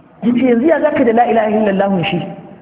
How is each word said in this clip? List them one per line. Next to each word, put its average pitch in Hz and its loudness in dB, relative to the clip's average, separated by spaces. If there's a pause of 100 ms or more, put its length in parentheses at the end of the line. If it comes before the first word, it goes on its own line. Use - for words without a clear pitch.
(220)
Yace, 247 0
"Yanzu 240 2
ya 302 2
zaka 294 0
da 226 2
la 233 2
ilaha 214 0
illallah 196 0
shi? 175 -4 (420)